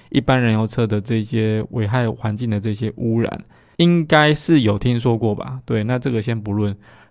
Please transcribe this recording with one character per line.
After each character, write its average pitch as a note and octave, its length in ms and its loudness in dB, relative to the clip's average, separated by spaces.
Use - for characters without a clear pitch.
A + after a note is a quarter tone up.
一 C#3 120 0
般 B2+ 220 2
燃 A2+ 100 2
油 A2 140 2
车 A#2 180 -2
的 G#2 160 0
这 A2 220 -2
些 A2 480 -2
危 A2+ 160 -4
害 A#2 240 0
环 G#2 260 -4
境 A#2 140 -4
的 G#2 80 0
这 G#2+ 160 -4
些 G#2+ 220 -4
污 A#2 240 0
染， - 240 -4
应 E3+ 280 4
该 D3+ 300 6
是 D3+ 280 2
有 G#2 140 2
听 A#2+ 220 0
说 A#2 180 2
过 A2 160 0
吧？ C3 320 -8
对， A2 200 -2
那 B2+ 120 -2
这 B2+ 140 -4
个 A2+ 100 0
先 A2+ 200 -4
不 G#2 100 -6
论。 G2+ 260 -2